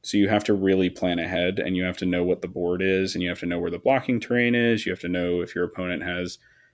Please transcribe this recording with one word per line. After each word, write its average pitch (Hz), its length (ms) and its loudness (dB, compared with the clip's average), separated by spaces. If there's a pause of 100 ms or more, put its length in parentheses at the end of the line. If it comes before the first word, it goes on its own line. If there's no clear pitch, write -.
So - 160 -8
you 101 120 4
have 104 160 2
to 110 80 2
really 95 360 4
plan 90 300 -2
ahead, 90 400 0
and 92 160 -2
you 90 80 0
have 90 140 -2
to - 80 -6
know 87 180 2
what 90 180 0
the 90 60 -10
board 90 340 -2
is, 95 340 2
and 90 60 -2
you 90 60 -2
have 87 120 -6
to - 60 -8
know 87 140 -2
where 87 100 -2
the 82 100 -6
blocking 127 420 2
terrain 120 340 2
is. 117 300 2
You 90 80 -2
have - 80 -8
to 87 80 -6
know 87 320 0
if 87 120 -8
your 87 120 0
opponent 90 380 -6
has 90 360 -6 (340)